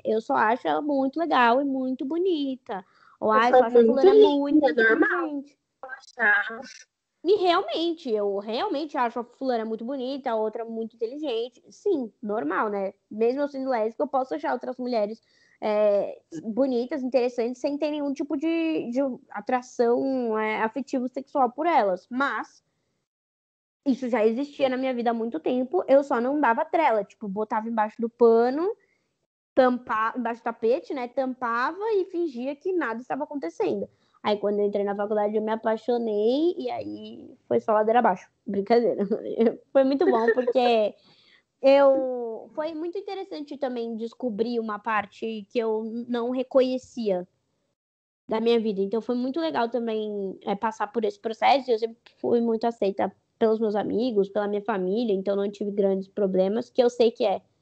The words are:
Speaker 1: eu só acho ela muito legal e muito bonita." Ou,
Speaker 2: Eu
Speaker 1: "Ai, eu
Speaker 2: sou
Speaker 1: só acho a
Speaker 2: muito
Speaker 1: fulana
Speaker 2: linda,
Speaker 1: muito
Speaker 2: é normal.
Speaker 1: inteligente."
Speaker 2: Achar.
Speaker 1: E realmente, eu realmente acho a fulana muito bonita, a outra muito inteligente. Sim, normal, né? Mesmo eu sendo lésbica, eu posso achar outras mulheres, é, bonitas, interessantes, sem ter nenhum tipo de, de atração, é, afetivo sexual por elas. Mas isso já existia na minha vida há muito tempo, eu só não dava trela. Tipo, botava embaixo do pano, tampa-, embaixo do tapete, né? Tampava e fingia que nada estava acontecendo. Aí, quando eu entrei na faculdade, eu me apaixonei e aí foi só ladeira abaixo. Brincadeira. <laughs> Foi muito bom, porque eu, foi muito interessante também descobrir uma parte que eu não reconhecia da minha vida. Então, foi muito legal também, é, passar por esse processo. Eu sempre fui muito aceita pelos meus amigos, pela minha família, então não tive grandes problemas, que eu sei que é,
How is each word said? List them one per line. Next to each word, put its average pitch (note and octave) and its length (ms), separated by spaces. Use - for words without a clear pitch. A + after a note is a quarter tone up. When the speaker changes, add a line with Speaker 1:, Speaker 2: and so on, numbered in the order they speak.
Speaker 1:
eu A3 160
só C#4 140
acho A#3 320
ela D#4 140
muito C#4 380
legal C4+ 420
e D4 40
muito C4 400
bonita." C#4 800
Ou, - 80
Speaker 2:
Eu G#3+ 60
Speaker 1:
"Ai, A3+ 160
eu - 20
Speaker 2:
sou B3+ 80
Speaker 1:
só B3 60
acho A#3+ 120
a A#3+ 40
Speaker 2:
muito A#3 180
Speaker 1:
fulana F#4 140
Speaker 2:
linda, F4 240
Speaker 1:
muito C#4+ 320
Speaker 2:
é A#3+ 40
normal. D#4+ 540
Speaker 1:
inteligente." C#4+ 320
Speaker 2:
Achar. A3 800
Speaker 1:
E F#4 140
realmente, E4+ 760
eu G3+ 280
realmente C#4+ 600
acho A#3+ 220
a A#3 60
fulana A#3+ 400
muito A3+ 180
bonita, C4 480
a A3+ 60
outra A3 260
muito A3+ 320
inteligente. B3 760
Sim, C#4+ 400
normal, A3+ 460
né? G3+ 240
Mesmo A#3 300
eu C#4+ 80
sendo C4+ 200
lésbica, A3+ 320
eu D4 60
posso C4 260
achar D4 200
outras B3 240
mulheres, A3+ 440
é, G#3 580
bonitas, B3 580
interessantes, A#3+ 560
sem C#4+ 180
ter D4+ 140
nenhum C#4+ 220
tipo D4 240
de, D#4+ 520
de A#3+ 100
atração, B3 1080
é, G#3+ 240
afetivo B3 460
sexual C4 420
por D4+ 140
elas. A3 440
Mas B3 540
isso B3+ 220
já A3 180
existia C4 440
na B3+ 80
minha C4 160
vida A#3+ 160
há A#3 40
muito A#3 280
tempo, B3+ 480
eu C#4 160
só C#4 160
não C4+ 180
dava C4 240
trela. D4 400
Tipo, - 240
botava G#3+ 400
embaixo A3 320
do A3+ 80
pano, A#3+ 680
tampa-, B3 640
embaixo A#3 220
do - 60
tapete, A#3+ 480
né? B3 160
Tampava B3+ 720
e F#4 100
fingia D4 500
que F#4 160
nada B3+ 300
estava C4+ 240
acontecendo. D4 640
Aí, G#3+ 140
quando G3+ 240
eu G#3 60
entrei G3+ 180
na G3+ 100
faculdade, G#3 440
eu G#3+ 40
me G#3+ 80
apaixonei A3+ 1080
e B3+ 120
aí G#3+ 680
foi A#3 140
só A#3 100
ladeira G#3+ 280
abaixo. G#3+ 300
Brincadeira. G3 600
<laughs> - 640
Foi C4+ 140
muito C#4 200
bom, A#3 280
porque A#3+ 600
eu, C4 920
foi D#4 200
muito E4+ 240
interessante F#4+ 600
também A#3+ 380
descobrir A3+ 640
uma A3 180
parte G#3+ 720
que - 80
eu A3+ 520
não A#3+ 220
reconhecia B3+ 920
da A3 140
minha A#3 180
vida. G#3 220
Então, G3 180
foi B3 160
muito C4 240
legal C#4 300
também, G#3+ 760
é, A3 100
passar A3 340
por A3 180
esse G#3 120
processo. A#3 540
Eu A3 80
sempre A3+ 180
fui A#3+ 240
muito A#3 260
aceita G3+ 480
pelos A3 180
meus G#3+ 160
amigos, G3+ 540
pela G3+ 220
minha G3+ 120
família, G3+ 520
então G3 240
não G3+ 120
tive G#3 220
grandes G3 380
problemas, G3 600
que - 140
eu A#3+ 60
sei A#3+ 200
que A#3 140
é, F#3+ 180